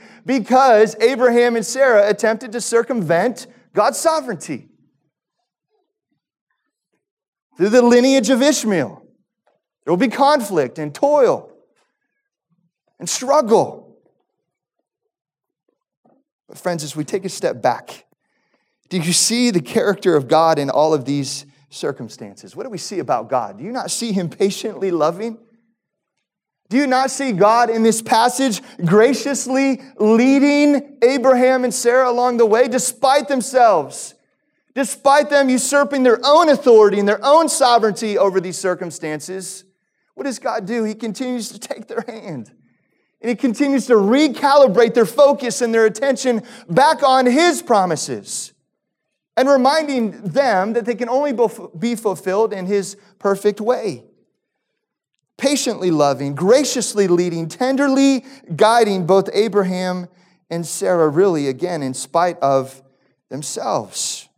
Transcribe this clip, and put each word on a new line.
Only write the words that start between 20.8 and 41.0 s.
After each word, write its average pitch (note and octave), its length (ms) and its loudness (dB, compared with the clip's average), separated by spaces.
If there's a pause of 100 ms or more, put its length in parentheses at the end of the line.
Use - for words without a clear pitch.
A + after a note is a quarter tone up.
of C#3 100 -2
these C#3 420 -6 (240)
circumstances? A2+ 840 -12
What F#3+ 80 -12
do C4 60 -12
we G3+ 80 -12
see F#3+ 220 -10
about A#2 300 -4
God? A2 280 -4
Do C3+ 80 -14
you A3+ 80 -10
not A3 180 -8
see A#3 220 -6
Him F#3 160 -4
patiently G3 600 -4
loving? F3 480 -4 (1300)
Do G#3 80 -2
you C#4+ 100 2
not C4 240 0
see C4+ 220 -4
God A3 360 4
in A3+ 140 0
this A3 180 2
passage B3 600 0 (240)
graciously B3+ 960 2 (160)
leading C#4 1040 2
Abraham B3+ 640 2
and A#3+ 80 -4
Sarah B3 360 2
along B3 280 0
the A#3 80 4
way, A#3 240 2
despite C4+ 580 0
themselves, A#3 880 0 (600)
despite C#4 540 0
them C#4 200 2
usurping C#4+ 540 0
their A#3+ 200 4
own D#4 240 4
authority A3 520 6
and G3+ 80 0
their G#3 160 -2
own D4+ 260 4
sovereignty A3 680 0
over F#3+ 220 2
these F3+ 180 -8
circumstances? F3+ 1080 -8 (500)
What - 80 -12
does C4 160 -6
God A3 260 -6
do? A3+ 180 -4
He G#3+ 120 -6
continues A#3 540 -8